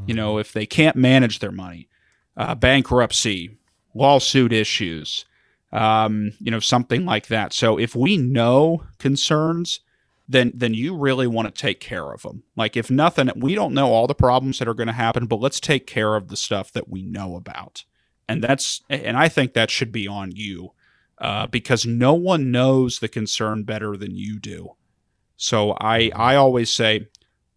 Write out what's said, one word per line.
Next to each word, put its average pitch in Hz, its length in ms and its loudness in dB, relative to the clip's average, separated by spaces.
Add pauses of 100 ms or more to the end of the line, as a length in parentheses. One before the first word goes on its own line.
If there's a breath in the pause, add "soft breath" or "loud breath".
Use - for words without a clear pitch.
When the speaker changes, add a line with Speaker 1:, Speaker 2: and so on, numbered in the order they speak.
Speaker 1:
You 110 100 -4
know, 107 180 -2
Speaker 2:
Mm-hmm. 107 80 -2
Speaker 1:
if - 120 -10
they 107 120 -4
can't 156 300 2
manage 127 440 4
their 98 120 -6
money, 87 360 -14 (500)
uh, - 180 -4
bankruptcy, 120 1040 0 (380)
lawsuit 131 580 4
issues, 90 720 -2 (460)
um, 110 680 2
you 120 120 -6
know, 113 80 -2
something 131 460 0
like 107 220 -2
that. 110 260 -2
So 113 260 2
if 113 160 -2
we 170 220 2
know 135 640 2 (160 soft breath)
concerns, 160 800 0 (500)
then, 127 260 4
then 120 180 -2
you 139 220 -4
really 135 320 0
wanna 113 240 -2
take - 280 -4
care 78 320 -10
of - 140 -16
'em. - 180 -14 (120)
Like, 110 220 0
if 117 120 -2
nothing, 139 460 2
we 135 200 0
don't 190 180 -2
know 139 180 2
all 113 160 4
the 143 80 -2
problems 131 440 2
that 120 80 -2
are 117 80 -2
gonna 113 180 -4
happen, 117 320 -2
but 110 160 -2
let's 131 180 -2
take 143 280 -2
care 107 280 0
of 98 120 -4
the 104 100 -12
stuff - 360 -6
that - 140 -8
we 95 160 -10
know 95 320 -10
about. - 480 -16 (460)
And 110 140 -4
that's, - 460 0
and 120 280 -4
I 156 100 4
think 139 260 0
that 113 180 2
should 117 200 -4
be 101 160 -6
on 101 280 -8
you, 95 360 -10 (460)
uh, 107 300 -4
because 120 380 0
no 120 280 4
one 170 380 0
knows 127 480 2
the 110 100 -4
concern 107 540 -4
better 104 340 -6
than 98 180 -10
you 104 240 -8
do. - 360 -14 (600)
So 104 460 0
I, 113 340 2
I 117 200 4
always 127 360 4
say, 110 360 0 (500)